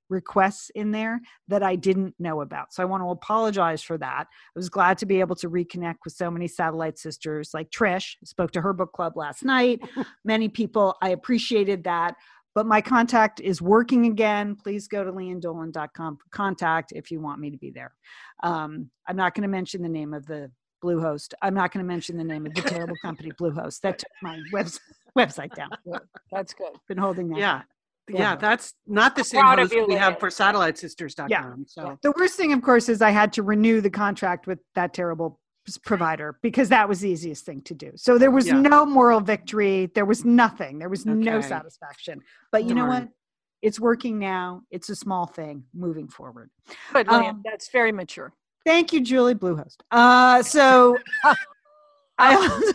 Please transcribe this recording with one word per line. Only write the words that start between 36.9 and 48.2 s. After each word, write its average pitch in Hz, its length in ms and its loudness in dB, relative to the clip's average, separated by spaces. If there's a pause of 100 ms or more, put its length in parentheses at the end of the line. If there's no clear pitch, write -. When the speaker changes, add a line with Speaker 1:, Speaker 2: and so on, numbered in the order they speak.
Speaker 1:
the 196 100 -4
easiest 165 360 -6
thing 139 180 -14
to - 100 -14
do. 147 220 -16
So 247 240 4
there 269 100 8
was 254 160 4
Speaker 2:
Yeah. 262 160 4
Speaker 1:
no 294 240 6
moral 247 360 6
victory. 196 720 -2
There 208 100 2
was 208 180 0
nothing. 220 540 2
There 165 120 -10
was 190 180 -6
no 220 300 0
Speaker 2:
Okay. 139 100 -4
Speaker 1:
satisfaction. 156 720 -12 (300)
But 220 140 2
you 240 100 -2
know 247 100 0
Speaker 2:
Darn. 254 200 -2
Speaker 1:
what? - 40 -18 (540)
It's 214 160 0
working 233 400 -2
now. 185 500 -6
It's 180 200 -14
a 208 60 -8
small 185 300 -6
thing 151 380 -14 (100)
moving 160 340 -8
forward. 120 440 -20 (420)
Speaker 3:
Good, 233 140 2
Lynn. 233 180 4
Speaker 1:
Um, 214 180 -8
Speaker 3:
That's 220 280 -12
very 233 200 2
mature. 175 420 -10 (300)